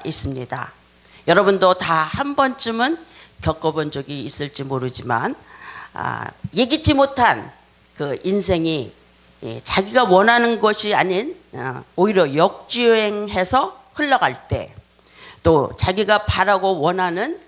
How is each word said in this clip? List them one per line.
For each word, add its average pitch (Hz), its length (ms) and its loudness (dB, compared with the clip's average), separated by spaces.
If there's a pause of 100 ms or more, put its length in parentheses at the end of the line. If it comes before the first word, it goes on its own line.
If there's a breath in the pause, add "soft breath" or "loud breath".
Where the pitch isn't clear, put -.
있습니다. 131 680 -6 (560 loud breath)
여러분도 185 480 6
다 165 200 -2
한 269 400 -2
번쯤은 254 680 -2 (380 loud breath)
겪어본 156 500 -2
적이 143 320 -10
있을지 143 400 -6
모르지만, 127 720 -4 (600 loud breath)
아, - 340 -6 (260)
예기치 262 400 0
못한 247 580 2 (440)
그 143 280 -6
인생이, 165 680 -2 (520)
예, 117 200 -10
자기가 220 400 0
원하는 226 560 4
것이 208 340 0
아닌, 185 420 0 (180)
어, 127 300 -8 (120)
오히려 180 400 2
역주행해서 214 1500 0 (140)
흘러갈 240 520 0
때, 117 260 -6 (680 loud breath)
또 156 360 4
자기가 208 480 0
바라고 190 560 2
원하는 185 680 -2